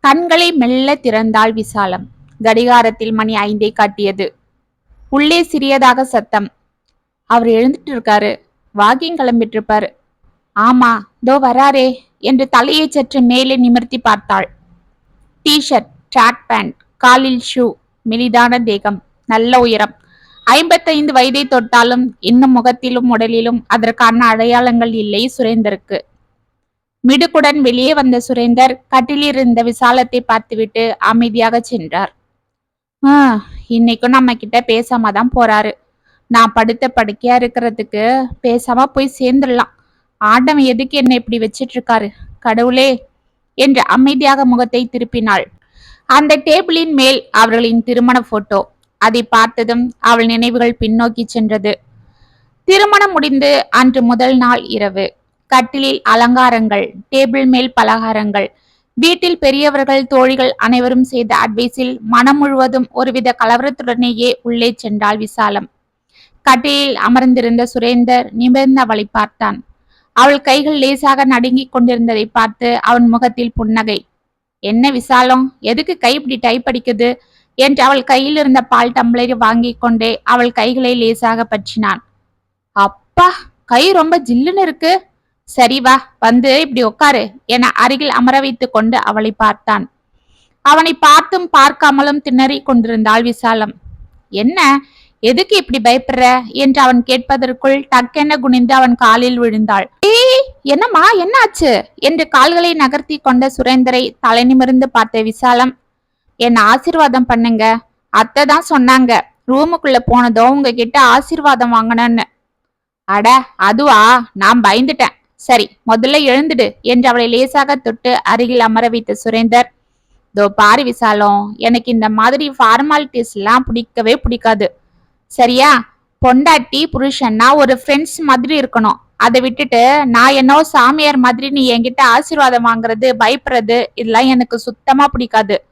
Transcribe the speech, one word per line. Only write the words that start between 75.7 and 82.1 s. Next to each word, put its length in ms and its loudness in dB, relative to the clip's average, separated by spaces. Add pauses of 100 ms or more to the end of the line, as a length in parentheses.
கை 160 0
இப்படி 220 -6
டைப் 320 -4
அடிக்குது?" 480 -4 (420)
என்று 260 2
அவள் 200 2
கையில் 320 0
இருந்த 240 2
பால் 320 0
டம்ளரை 380 0
வாங்கிக் 500 -2
கொண்டே 440 -2
அவள் 280 0
கைகளை 420 -2
லேசாக 500 -2
பற்றினான். 560 -6 (720)